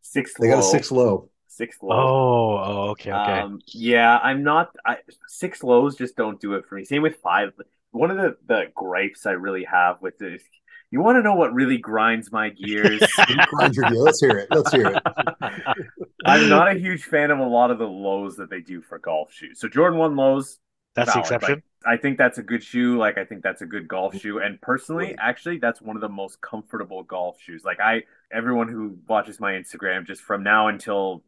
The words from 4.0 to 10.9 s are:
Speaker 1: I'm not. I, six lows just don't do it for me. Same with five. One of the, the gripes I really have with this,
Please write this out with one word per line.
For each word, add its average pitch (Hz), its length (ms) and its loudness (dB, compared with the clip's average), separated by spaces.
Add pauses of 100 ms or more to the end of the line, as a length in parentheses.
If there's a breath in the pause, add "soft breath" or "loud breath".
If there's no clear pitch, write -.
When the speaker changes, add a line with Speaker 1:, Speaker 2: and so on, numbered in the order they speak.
Speaker 1:
I'm 135 260 0
not. 156 260 2 (160)
I, 120 120 -2 (280)
six - 380 -10
lows 131 320 4
just 123 200 -8
don't 107 240 -4
do 101 140 -6
it 95 140 -6
for 98 80 -14
me. 98 80 -12
Same 143 180 -2
with 156 140 0
five. - 360 0 (400)
One 156 200 0
of 190 60 -4
the, 185 180 -2 (100)
the 104 180 0 (100)
gripes 95 520 -6
I 98 60 -2
really 92 320 -6
have 90 360 0
with 95 180 -10
this, 92 240 -14 (500 loud breath)